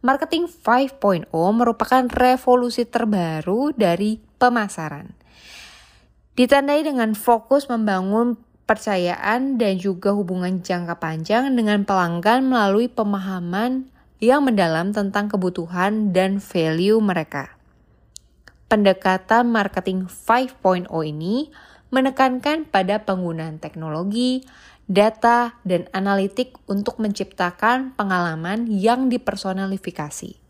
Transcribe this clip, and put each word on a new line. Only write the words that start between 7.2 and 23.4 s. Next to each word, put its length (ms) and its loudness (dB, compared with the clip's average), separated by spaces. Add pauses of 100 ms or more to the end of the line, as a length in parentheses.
membangun 720 0 (240)
percayaan 960 -2
dan 160 2
juga 400 -2
hubungan 480 -4
jangka 320 -4
panjang 560 -2
dengan 320 2
pelanggan 640 0
melalui 400 2
pemahaman 1040 -4 (280)
yang 240 4
mendalam 480 2
tentang 400 -2
kebutuhan 800 -2
dan 320 2
value 560 2
mereka. 560 -4 (1120)
Pendekatan 800 2
marketing 640 -2
five 480 0
point 320 2
oh 80 -2
ini 480 -4 (400)
menekankan 800 0
pada 320 0
penggunaan 560 -6